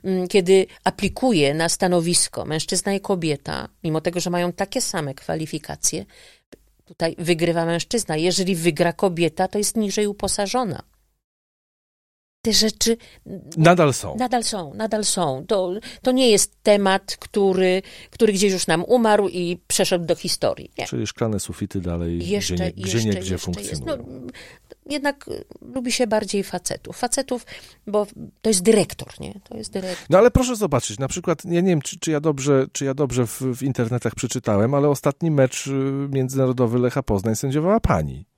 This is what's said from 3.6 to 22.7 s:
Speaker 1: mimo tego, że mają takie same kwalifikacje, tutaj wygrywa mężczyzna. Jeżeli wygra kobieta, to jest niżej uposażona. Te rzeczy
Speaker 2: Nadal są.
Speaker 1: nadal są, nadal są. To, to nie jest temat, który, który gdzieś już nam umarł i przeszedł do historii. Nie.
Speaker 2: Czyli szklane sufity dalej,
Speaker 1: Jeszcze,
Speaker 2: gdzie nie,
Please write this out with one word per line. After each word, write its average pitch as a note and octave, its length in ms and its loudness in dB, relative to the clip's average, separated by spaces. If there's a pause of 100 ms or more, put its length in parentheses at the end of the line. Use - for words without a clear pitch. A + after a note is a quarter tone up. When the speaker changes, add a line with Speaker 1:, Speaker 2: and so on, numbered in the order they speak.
Speaker 1:
mimo D#3+ 160 0
tego, F3 200 -2
że F3 100 -4
mają F3 220 0
takie G3+ 280 -4
same D3+ 340 -6
kwalifikacje, D#3 920 -6 (800)
tutaj E3 340 -4
wygrywa E3 480 0
mężczyzna. E3+ 500 -2
Jeżeli F3+ 400 0
wygra E3+ 360 2
kobieta, E3+ 560 0
to G#3 100 -4
jest - 180 -2
niżej G#3 300 0
uposażona. G3+ 760 -4 (1600)
Te A3 80 0
rzeczy A3 440 2 (600)
Speaker 2:
Nadal D#3+ 380 6
są. D2+ 220 -8
Speaker 1:
nadal A3+ 280 -2
są, F3 300 -6
nadal G#3+ 300 -2
są. D3+ 440 -2
To, F#3 240 0 (300)
to B3+ 100 2
nie B3+ 180 6
jest - 320 2
temat, G3 580 4
który, F#3+ 640 2 (280)
który G#3+ 220 2
gdzieś F#3+ 200 2
już F3+ 140 -2
nam D#3+ 180 2
umarł G#3+ 440 4
i F3 380 -4
przeszedł F3 380 0
do E3 100 0
historii. - 640 -4
Nie. - 80 -6
Speaker 2:
Czyli A#2 200 -4
szklane A2 340 -2
sufity G2 400 -6
dalej, E2+ 480 -4
Speaker 1:
Jeszcze, G3 260 -2
Speaker 2:
gdzie F2 100 0
nie, F2 80 -4